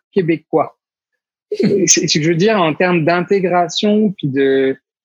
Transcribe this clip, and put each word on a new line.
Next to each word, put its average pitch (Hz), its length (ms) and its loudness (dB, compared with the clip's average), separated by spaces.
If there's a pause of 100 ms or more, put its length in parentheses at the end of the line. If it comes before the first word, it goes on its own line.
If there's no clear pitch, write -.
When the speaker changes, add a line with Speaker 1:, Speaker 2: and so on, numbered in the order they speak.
(140)
Speaker 1:
québécois. 160 640 -2 (760)
Speaker 2:
<laughs> - 0 -
Speaker 1:
C'est, - 560 0
c'est, 160 140 -2
je 156 80 0
veux 170 60 0
dire, 202 260 2
en 156 140 0
termes 180 280 0
d'intégration, 180 1080 0
puis - 160 -8
de, 135 500 0 (280)